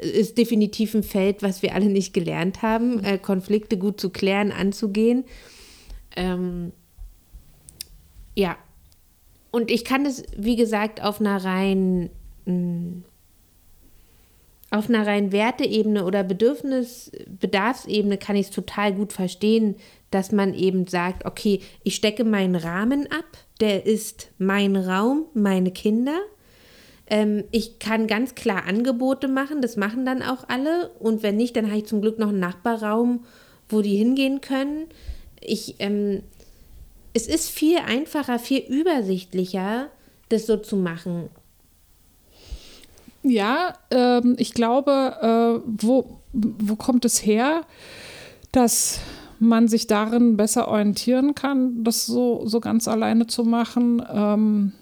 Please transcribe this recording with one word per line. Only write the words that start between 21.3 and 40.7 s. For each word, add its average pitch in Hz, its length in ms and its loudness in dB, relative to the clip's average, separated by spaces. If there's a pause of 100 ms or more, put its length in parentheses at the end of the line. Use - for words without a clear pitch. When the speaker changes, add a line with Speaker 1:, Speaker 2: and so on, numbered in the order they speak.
Speaker 1:
ich 202 140 -2
stecke 220 280 0
meinen 196 320 2
Rahmen 202 500 -2
ab, - 320 -8 (220)
der 202 260 2
ist - 500 -2
mein 196 400 2
Raum, 202 560 0
meine 190 380 2
Kinder. 240 480 0 (880)
Ähm, 214 440 0
ich 220 280 -4
kann 220 280 -2
ganz 220 280 -2
klar 190 320 -2
Angebote 262 640 0
machen, 277 340 -2
das 233 160 -4
machen 214 260 -2
dann 254 180 -2
auch 254 260 -6
alle. 311 500 -2
Und 220 240 -2
wenn 208 160 0
nicht, 240 180 0
dann 226 120 0
habe 208 100 -2
ich 208 80 -4
zum 208 160 -2
Glück 220 160 0
noch 214 100 0
einen 202 100 0
Nachbarraum, 220 840 -2 (460)
wo 214 100 2
die 202 160 2
hingehen 269 460 2
können. 285 420 -4 (560)
Ich, - 380 -6
ähm, 202 440 -2 (920)
es 220 120 -2
ist 320 220 0
viel 320 300 2
einfacher, 262 600 -2
viel 247 220 0
übersichtlicher, 208 1300 -2 (400)
das 220 180 0
so 220 120 2
zu 214 180 -6